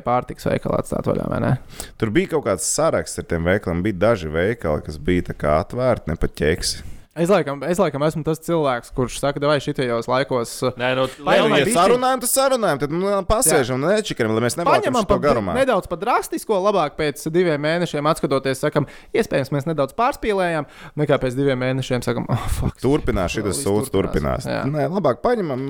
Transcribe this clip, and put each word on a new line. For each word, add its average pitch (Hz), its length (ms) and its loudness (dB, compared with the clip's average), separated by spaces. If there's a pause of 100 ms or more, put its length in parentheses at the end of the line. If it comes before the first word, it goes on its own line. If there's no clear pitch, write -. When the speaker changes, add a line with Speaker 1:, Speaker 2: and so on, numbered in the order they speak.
Speaker 1:
pārtikas 123 400 -2
veikali - 320 0
atstāt - 320 -4
vaļā, 50 220 0
vai - 100 -2
ne? 127 120 2 (440)
Speaker 2:
Tur 110 160 -2
bija 170 220 -2
kaut 143 100 -4
kāds 98 240 -2
saraksts 123 540 -2
ar - 20 -18
tiem 82 240 -2
veikaliem. 92 320 0
Bija 98 160 -2 (140)
daži 87 180 -2
veikali, 82 560 -2
kas 76 160 -10
bija 85 300 0
tā - 80 -12
kā 76 240 2
atvērti, 120 500 -2
ne 85 80 -4
pat - 160 0
ķeksi. - 460 0 (320)
Speaker 1:
Es 170 160 2
laikam, 143 320 2
es 175 160 0
laikam 147 240 0
esmu 156 240 0
tas 156 160 -2
cilvēks, 143 480 0
kurš 123 300 -2
saka, 143 180 0
"Davai 143 240 2
šitajos 120 480 -2
laikos, 127 380 0 (180)
uh, 117 80 0
Speaker 3:
Nē, 123 220 0
nu, 131 100 2
Speaker 2:
Nē, - 120 -16
nu, 143 40 -16
Speaker 1:
paņemam 208 340 4
Speaker 2:
ja - 60 4
Speaker 1:
bišķi." - 140 2
Speaker 2:
sarunājam, 254 420 4
tad 247 100 -4
sarunājam, 240 520 2
tad, 143 100 -2
nu, 180 160 0 (160)
pasēžam, 156 560 2
Speaker 1:
Jā. 165 160 2
Speaker 2:
nečikaram, 139 400 0
lai 110 80 2
mēs 120 160 0
nevelkam 269 240 2
Speaker 1:
Paņemam 254 220 0
Speaker 2:
šo - 20 -4
Speaker 1:
pa, 202 160 4
Speaker 2:
garumā. 202 320 2
Speaker 1:
nedaudz 247 320 0
pa 175 80 -6
drastisko, 233 640 -2
labāk 185 400 0
pēc 151 320 -2
diviem 170 300 4
mēnešiem 156 500 0
atskatoties, 135 480 0
sakam, 147 260 0 (300)
"Iespējams, 151 340 0
mēs 143 160 -2
nedaudz 151 300 -2
pārspīlējām," 190 680 0 (320)
nekā 151 200 2
pēc 127 220 -2
diviem 139 180 2
mēnešiem 127 460 -2
sakam, 120 240 -2
"Oh, - 80 0 (140)
fuck, - 320 -2
Speaker 2:
Turpinās, 120 500 2
Speaker 1:
vēl - 80 -4
Speaker 2:
šitas 101 160 0
Speaker 1:
viss - 100 -4
Speaker 2:
sūds 104 300 0
Speaker 1:
turpinās." 120 480 0
Speaker 2:
turpinās. - 80 -10
Speaker 1:
Jā. 113 160 -2
Speaker 2:
Nē, 143 240 -2
labāk 160 320 0
paņemam 165 460 0